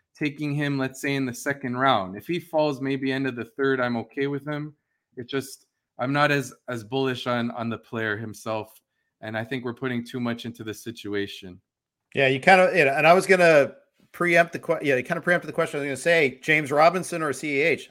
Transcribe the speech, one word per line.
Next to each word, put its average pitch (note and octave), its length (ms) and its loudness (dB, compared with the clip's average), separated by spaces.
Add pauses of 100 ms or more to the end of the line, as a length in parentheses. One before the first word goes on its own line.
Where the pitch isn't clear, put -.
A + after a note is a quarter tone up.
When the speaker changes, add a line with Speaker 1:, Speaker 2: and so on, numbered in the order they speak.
(160)
Speaker 1:
taking D3 380 -4
him, C#3+ 240 -2
let's C3 240 -6
say, C#3 140 -2
in C3+ 100 -2
the B2 80 -6
second C3+ 420 -6
round. A2 400 2
If G#2 120 -14
he E3+ 120 -4
falls D3+ 400 -2
maybe C3+ 320 -4
end C3+ 140 -2
of B2 100 -4
the A#2 100 -8 (120)
third, C3+ 240 0
I'm A#2+ 160 -2
okay C3+ 300 -4
with C#3+ 200 -6
him. D3+ 280 -8 (420)
It's B2 140 -12
just, C3+ 340 -8 (320)
I'm B2+ 160 -2
not D3 180 4
as, C#3 220 -2 (160)
as A#2 140 -8
bullish C3 420 -4
on, A#2+ 260 -2
on A#2 160 -8
the A2 120 -6
player A2 360 -6
himself. G#2+ 640 -10 (420)
And A2 140 -10
I A2 80 -4
think B2+ 220 -8
we're A#2+ 80 -6
putting A#2+ 320 -6
too B2+ 140 -10
much A#2 260 -6
into A2+ 180 -12
the G#2+ 100 -8
situation. G2+ 840 -10 (540)
Speaker 2:
Yeah, C3+ 140 2
you C3+ 120 0
kinda, F#3 360 6
you D#3 100 6
know, C3+ 60 4
and D3+ 160 2
I E3+ 60 10
was F#3 120 4
gonna E3 480 6 (380)
preempt E3+ 420 2
the F3 60 -10
que-, E3 240 -4
yeah, C#3 140 2
you B2+ 60 -2
kinda E3+ 160 -4
preempted E3 280 0
the D3 60 -10
question. D#3 260 -2
I - 20 -4
was C#3+ 60 -4
gonna C3+ 100 -6
say, D#3 460 2
James D#3 280 2
Robinson E3 520 2
or C#3+ 100 -2
C C#3+ 280 -2
H? D#3 300 0